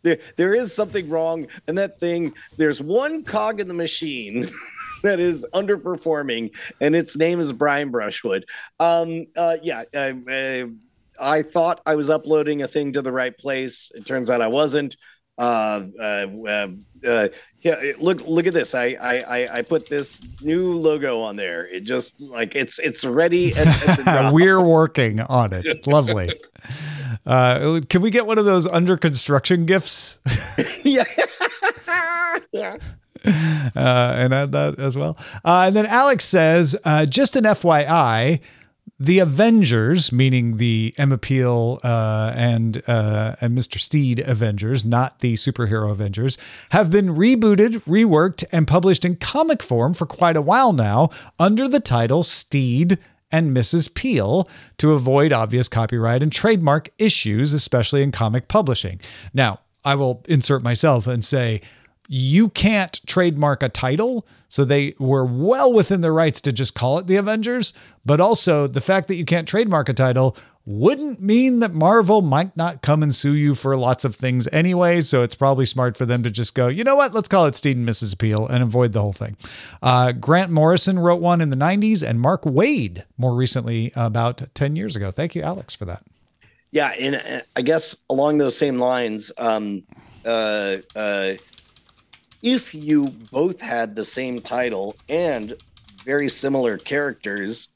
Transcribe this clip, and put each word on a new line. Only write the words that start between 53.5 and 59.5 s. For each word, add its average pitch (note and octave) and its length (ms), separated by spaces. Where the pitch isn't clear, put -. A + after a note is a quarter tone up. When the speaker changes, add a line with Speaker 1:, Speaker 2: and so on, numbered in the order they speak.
Speaker 2:
Missus C3+ 340
Peel E3 600
to D3+ 140
avoid C#3 400
obvious A2+ 360
copyright A#2 540
and D3+ 80
trademark D#3+ 680
issues, C#3+ 560
especially C#3 480
in C#3 100
comic A#2 360
publishing." A#2+ 520
Now, A#2+ 280